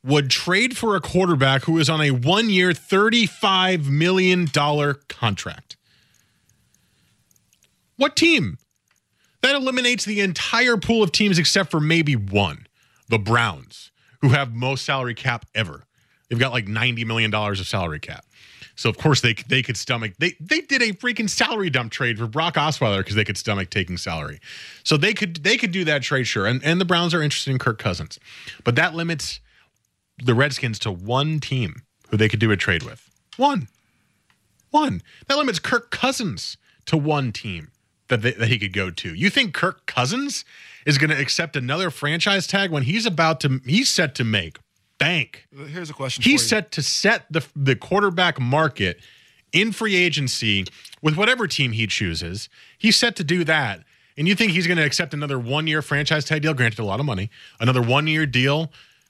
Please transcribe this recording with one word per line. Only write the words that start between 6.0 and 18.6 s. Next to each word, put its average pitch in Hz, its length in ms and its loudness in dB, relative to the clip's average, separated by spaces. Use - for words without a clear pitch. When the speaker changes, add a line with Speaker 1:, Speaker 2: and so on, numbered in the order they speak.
Speaker 1:
What 285 180 2
team? 262 420 2
That 294 140 4
eliminates 254 500 0
the 202 160 -2
entire 226 560 2
pool 226 260 2
of 180 80 2
teams 202 280 2
except 175 320 0
for 165 80 2
maybe 151 360 2
one, 98 520 -2
the 113 100 2
Browns, 104 720 -2
who 143 80 6
have 131 240 2
most 127 320 -4
salary 131 300 -2
cap 120 300 -4
ever. 90 280 -4
They've 120 100 -2
got, 127 120 2
like, 120 160 -4
ninety 117 380 -2
million 113 260 0
dollars 104 280 -2
of 90 80 -8
salary 85 320 -4
cap. - 260 -16